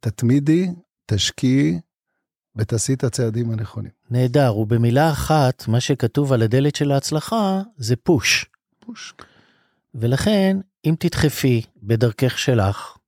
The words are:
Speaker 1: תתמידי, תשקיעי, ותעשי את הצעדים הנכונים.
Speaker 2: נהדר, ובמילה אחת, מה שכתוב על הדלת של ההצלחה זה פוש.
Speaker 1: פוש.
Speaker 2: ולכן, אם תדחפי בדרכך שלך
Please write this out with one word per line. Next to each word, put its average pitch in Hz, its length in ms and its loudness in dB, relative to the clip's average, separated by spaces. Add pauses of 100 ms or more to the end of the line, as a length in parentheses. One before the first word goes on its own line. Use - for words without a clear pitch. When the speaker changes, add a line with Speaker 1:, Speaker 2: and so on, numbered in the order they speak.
Speaker 1:
תתמידי, 143 680 0 (380)
תשקיעי, 139 720 0 (760)
ותעשי 110 360 -2
את 131 120 -2
הצעדים 117 460 -2
הנכונים. 107 400 -8 (200)
Speaker 2:
נהדר, 123 460 2
ובמילה 117 540 2
אחת, 143 580 0
מה 117 120 2
שכתוב 135 520 -2
על 117 100 2
הדלת 131 340 2
של 143 160 0
ההצלחה 190 720 -2 (140)
זה 120 200 -2
פוש. - 500 0 (340)
Speaker 1:
פוש. - 340 -18 (800)
Speaker 2:
ולכן, 190 600 2 (280)
אם 160 140 2
תדחפי 135 640 0 (200)
בדרכך 113 560 0
שלך 104 580 0 (120)